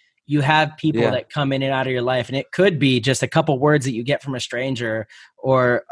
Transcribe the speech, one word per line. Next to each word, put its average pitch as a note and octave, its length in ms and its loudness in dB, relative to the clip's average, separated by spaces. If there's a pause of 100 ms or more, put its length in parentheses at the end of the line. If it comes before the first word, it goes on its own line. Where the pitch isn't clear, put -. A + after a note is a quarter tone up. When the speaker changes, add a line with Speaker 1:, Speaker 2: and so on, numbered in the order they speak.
(260)
Speaker 1:
you D3 140 0
have D3+ 360 2
people A#2 260 0
Speaker 2:
Yeah. A2+ 80 2
Speaker 1:
that A#2 200 -4
come C#3 220 -2
in C3+ 100 -2
and C3+ 100 -2
out C3 140 -2
of C3 60 -4
your B2 100 -2
life, B2+ 260 -2
and C3 80 -6
it - 160 -6
could F3+ 260 0
be C3 220 2
just B2+ 220 0
a B2+ 60 0
couple D#3+ 300 2
words D3 280 2
that C3+ 60 -2
you A#2 120 -6
get C#3 180 -2
from C#3 120 -6
a B2 60 -6
stranger A#2+ 640 -4 (300)
or, B2+ 560 2